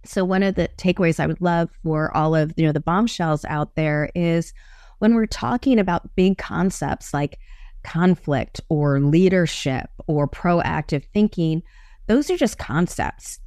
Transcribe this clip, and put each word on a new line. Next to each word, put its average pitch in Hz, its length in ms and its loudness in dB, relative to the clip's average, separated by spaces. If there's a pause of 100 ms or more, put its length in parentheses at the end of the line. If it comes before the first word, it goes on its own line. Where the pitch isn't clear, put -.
So 190 220 -2
one 190 160 0
of 196 140 0
the 170 120 0 (100)
takeaways 175 420 2
I 147 80 0
would 156 140 -4
love 170 280 2 (140)
for 156 340 -2
all 156 160 2
of, 156 240 2
you 160 80 2
know, 151 60 4
the 151 80 -2
bombshells 170 680 -2
out 147 300 -6
there 151 400 -2
is 170 360 0 (460)
when 220 160 4
we're 220 140 2
talking 240 500 0
about 180 380 0
big 190 240 4
concepts - 720 -4
like 143 240 -4 (460)
conflict 165 880 0
or 147 300 2
leadership 160 920 2 (160)
or 147 200 0
proactive 160 760 -2 (100)
thinking, 170 480 0 (460)
those 277 240 2
are 359 60 0
just 269 200 0
concepts - 880 -4